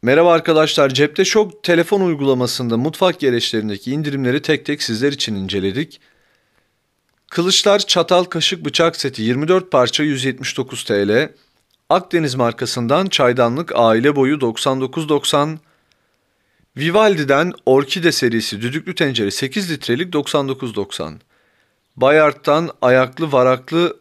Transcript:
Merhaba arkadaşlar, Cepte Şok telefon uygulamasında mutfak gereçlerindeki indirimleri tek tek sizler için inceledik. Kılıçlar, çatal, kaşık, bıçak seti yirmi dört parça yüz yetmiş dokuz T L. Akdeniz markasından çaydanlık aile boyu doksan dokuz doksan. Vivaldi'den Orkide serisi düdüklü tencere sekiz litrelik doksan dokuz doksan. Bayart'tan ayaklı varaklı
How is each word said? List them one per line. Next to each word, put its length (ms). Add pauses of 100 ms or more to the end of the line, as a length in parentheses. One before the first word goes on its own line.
Merhaba 260
arkadaşlar, 580
Cepte 340
Şok 380
telefon 380
uygulamasında 760
mutfak 440
gereçlerindeki 720
indirimleri 520
tek 240
tek 160
sizler 300
için 220
inceledik. 640 (1300)
Kılıçlar, 480
çatal, 460
kaşık, 400
bıçak 320
seti 260
yirmi 260
dört 220
parça 320
yüz 220
yetmiş 320
dokuz 280
T 240
L. 240 (580)
Akdeniz 440
markasından 720
çaydanlık 680
aile 420
boyu 240
doksan 400
dokuz 280
doksan. 520 (1160)
Vivaldi'den 760 (140)
Orkide 460
serisi 480
düdüklü 340
tencere 360
sekiz 420
litrelik 400
doksan 360
dokuz 260
doksan. 460 (760)
Bayart'tan 760 (120)
ayaklı 500
varaklı 680